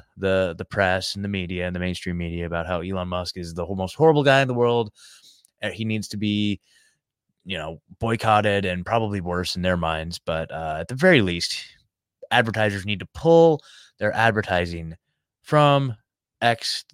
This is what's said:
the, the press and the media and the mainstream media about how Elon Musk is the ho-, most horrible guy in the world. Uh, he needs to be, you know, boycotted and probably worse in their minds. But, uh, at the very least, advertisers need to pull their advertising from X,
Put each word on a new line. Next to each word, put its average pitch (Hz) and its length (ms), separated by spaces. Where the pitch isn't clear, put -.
the, 95 400
the 95 80
press 95 500
and 98 80
the 101 60
media 90 360
and 90 100
the 90 40
mainstream 90 380
media 85 280
about 85 220
how 87 140
Elon 92 260
Musk 90 300
is 85 160
the 85 120
ho-, 95 100
most 92 200
horrible 147 280
guy 135 180
in 131 60
the 127 60
world. 120 380
Uh, 107 80
he 110 160
needs 110 240
to 107 80
be, 104 420
you 90 120
know, 80 220
boycotted 107 640
and 90 200
probably 107 360
worse 87 340
in 90 60
their 90 160
minds. 80 420
But, 80 320
uh, 78 280
at 85 80
the 127 80
very 156 260
least, 87 420
advertisers 107 540
need 101 140
to 92 140
pull 165 480
their 104 140
advertising 90 800
from 143 540
X, - 520